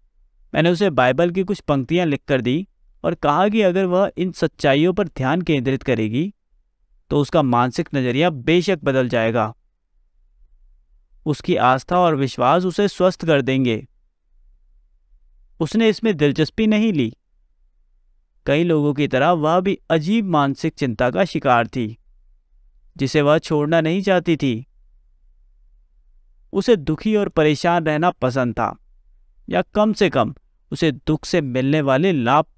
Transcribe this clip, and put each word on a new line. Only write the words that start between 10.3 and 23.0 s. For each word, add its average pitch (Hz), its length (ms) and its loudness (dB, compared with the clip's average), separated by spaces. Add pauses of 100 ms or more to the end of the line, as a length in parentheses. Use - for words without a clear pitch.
उसकी 156 300 -2
आस्था 131 440 0
और 170 160 2
विश्वास 135 500 0
उसे 196 220 0
स्वस्थ 180 380 0
कर 147 160 4
देंगे। 123 460 -2 (1700)
उसने 214 300 2
इसमें 214 280 -2
दिलचस्पी 147 500 0
नहीं 214 260 2
ली। 120 200 0 (1300)
कई 147 180 0
लोगों 147 300 0
की 139 140 -2
तरह 139 240 2
वह 165 280 2
भी 190 180 -2 (120)
अजीब 180 360 0
मानसिक 151 480 -2
चिंता 123 360 -2
का 185 160 0
शिकार 123 420 0
थी, 113 300 -8 (1000)
जिसे 139 240 0